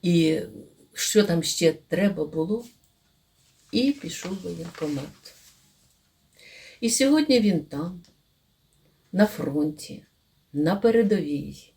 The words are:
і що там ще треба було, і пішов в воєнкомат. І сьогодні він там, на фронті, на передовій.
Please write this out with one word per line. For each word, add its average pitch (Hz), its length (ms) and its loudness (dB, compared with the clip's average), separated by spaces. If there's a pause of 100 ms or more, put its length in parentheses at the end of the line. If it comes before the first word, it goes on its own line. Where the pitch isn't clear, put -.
і 165 380 2 (520)
що - 320 2
там 170 180 0
ще 160 300 2
треба 170 520 -2
було, 180 420 -4 (1040)
і 262 200 0
пішов 180 400 -10
в 185 100 -10
воєнкомат. 165 920 -10 (1500)
І 233 100 0
сьогодні 277 500 4
він 185 240 2
там, 170 380 -10 (1080)
на 202 140 6
фронті, 151 800 -4 (460)
на 156 240 2
передовій. 202 1000 0